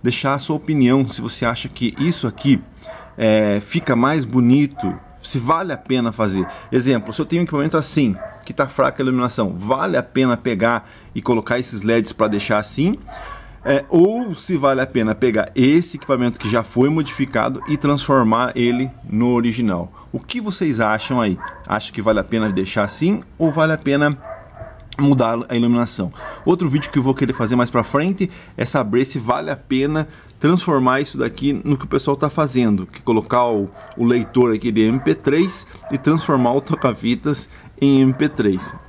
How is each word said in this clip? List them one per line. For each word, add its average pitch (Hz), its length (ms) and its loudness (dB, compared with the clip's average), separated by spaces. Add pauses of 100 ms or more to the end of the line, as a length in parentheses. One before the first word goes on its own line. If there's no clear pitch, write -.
Deixar 135 320 0
a 139 40 -2
sua 151 180 -4
opinião, 135 520 2
se 113 140 -8
você 117 240 -4
acha 120 200 -4
que - 320 -4
isso 160 280 0
aqui, 135 340 2 (560)
é, 107 420 2
fica 139 380 -2
mais 135 300 0
bonito, 127 680 2 (280)
se - 160 -6
vale 160 340 -2
a 127 60 -8
pena 120 340 0
fazer. 95 340 0 (240)
Exemplo, 123 440 0
se - 80 -6
eu - 20 0
tenho 170 160 0
um 175 40 2
equipamento 160 340 -2
assim, 131 360 0 (300)
que - 80 -14
tá 139 160 -2
fraca 135 340 0
a - 0 -
iluminação, 123 540 -2
vale 131 400 -2
a 123 60 0
pena 127 340 0
pegar 117 540 -2 (240)
e 110 80 -6
colocar 120 360 0
esses 123 220 -6
leds 110 320 0
pra 107 160 0
deixar 104 300 0
assim? 160 400 -2 (680)
É, 139 240 2
ou 202 480 4
se - 220 -4
vale 131 240 2
a 131 40 0
pena 110 280 0
pegar 110 400 0
esse 151 420 2
equipamento 123 420 -2
que 107 120 -4
já 117 120 0
foi 127 280 2
modificado 131 760 -2
e 151 120 0
transformar 127 760 2
ele 123 360 0 (120)
no 117 300 0
original. 117 580 0 (220)
O - 80 -6
que - 180 -10
vocês 180 420 -2
acham 110 380 0
aí? 101 200 0 (280)
Acham - 280 -4
que 107 80 -6
vale 107 180 2
a 92 40 -4
pena 110 260 0
deixar 95 340 0
assim 170 380 -2 (160)
ou 165 120 2
vale 156 220 2
a 156 60 -2
pena 143 400 0 (800)
mudar 127 400 4 (100)
a 123 80 -4
iluminação. 120 560 0 (320)
Outro 180 240 2
vídeo 143 220 -2
que 147 80 0
eu 131 40 2
vou 131 120 2
querer 131 180 0
fazer 120 240 0
mais 120 140 2
pra 120 120 0
frente 175 480 0 (260)
é - 80 -2
saber 120 400 0
se 135 140 -6
vale 110 320 -2
a - 60 -6
pena 151 520 -2 (300)
transformar 143 640 2
isso 143 180 -6
daqui 131 460 -2
no 143 120 0
que - 80 -10
o - 40 -12
pessoal 143 280 0
tá 147 120 -2
fazendo, 123 580 0
que - 160 -20
colocar 120 440 2
o, 101 240 -2 (260)
o 120 80 -2
leitor 120 500 4
aqui 113 160 -2
de 110 120 2
M 113 180 2
P 156 140 0
três 160 520 0 (240)
e 139 80 -2
transformar 139 540 2
o 135 80 2
toca-fitas 135 880 -2 (320)
em 139 200 6
M 131 120 6
P 147 160 0
três. 98 460 0 (140)